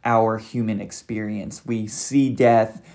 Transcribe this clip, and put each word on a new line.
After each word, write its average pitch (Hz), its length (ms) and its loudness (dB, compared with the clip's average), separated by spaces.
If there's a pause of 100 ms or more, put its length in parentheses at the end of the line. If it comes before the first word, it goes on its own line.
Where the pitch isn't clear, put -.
our 113 360 2
human 110 420 -4
experience. 107 840 -8
We 113 180 -4
see 135 460 0
death 117 500 4 (140)